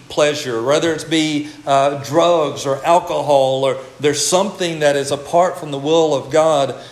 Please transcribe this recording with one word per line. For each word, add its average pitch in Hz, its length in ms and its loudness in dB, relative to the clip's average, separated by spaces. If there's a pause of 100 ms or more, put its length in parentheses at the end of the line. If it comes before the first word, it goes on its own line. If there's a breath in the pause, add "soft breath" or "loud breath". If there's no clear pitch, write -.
pleasure, 147 540 -2
whether 151 300 2
it 147 160 -8
be, 156 420 -2 (160 loud breath)
uh, 139 360 2
drugs 156 640 0
or 135 180 -4
alcohol, 143 800 2
or 131 120 0 (240 loud breath)
there's 143 260 0
something 180 540 -2
that 143 160 2
is 139 160 -2
apart 170 460 0
from 156 120 -12
the 139 80 -6
will 156 360 2
of 131 180 -6
God 151 420 2 (180 loud breath)